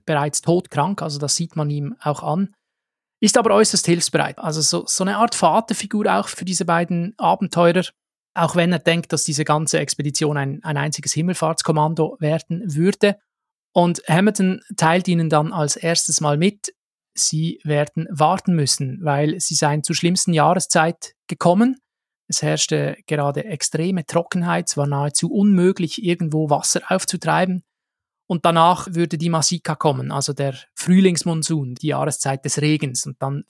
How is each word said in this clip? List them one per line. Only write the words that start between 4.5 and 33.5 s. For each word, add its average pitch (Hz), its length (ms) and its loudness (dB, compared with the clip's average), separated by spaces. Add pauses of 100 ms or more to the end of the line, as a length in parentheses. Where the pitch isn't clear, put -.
so, - 240 -2
so - 180 -2
eine 196 140 -2
Art 226 160 2
Vaterfigur 208 720 0
auch 196 220 2
für - 180 -10
diese 185 180 -4
beiden 170 540 0
Abenteurer, 175 640 2 (500)
auch 170 240 0
wenn 175 160 4
er 165 60 0
denkt, 165 340 0
dass 156 120 -2
diese 151 200 -2
ganze 151 360 0
Expedition 147 580 -2
ein, 135 260 -4
ein 151 140 -4
einziges 147 340 -4
Himmelfahrtskommando 160 1080 0
werden 165 420 -2 (120)
würde. 196 440 2 (560)
Und 175 340 2
Hamerton 190 540 2 (140)
teilt 170 300 2
ihnen 170 220 0
dann 156 240 2
als 151 240 -2
erstes 165 460 -2
mal 147 160 0
mit, 202 340 -2 (420)
sie - 500 -4
werden 151 460 -2
warten 170 440 2
müssen, 135 480 -2
weil 151 380 0
sie - 160 -4
seien 147 260 0
zur 160 140 -2
schlimmsten 175 360 0
Jahreszeit 160 840 2 (100)
gekommen. 208 500 2 (540)
Es - 120 -4
herrschte 151 640 -2
gerade 143 400 -2
extreme 180 580 -4
Trockenheit, 170 640 -2
es - 80 -4
war 143 100 0
nahezu 143 460 -2
unmöglich, 190 720 2
irgendwo 156 460 0
Wasser 147 380 0
aufzutreiben. 180 720 0 (680)
Und 175 140 -2
danach 170 460 4
würde 170 260 -2
die 170 140 -2
Masika 160 440 -2
kommen, 135 380 -2
also 143 220 -4
der 139 200 -4 (200)
Frühlingsmonsun, 165 1000 0
die 156 100 -8
Jahreszeit 139 580 -4
des 139 160 -4
Regens. 147 460 -2
Und 135 160 -12
dann 139 280 -6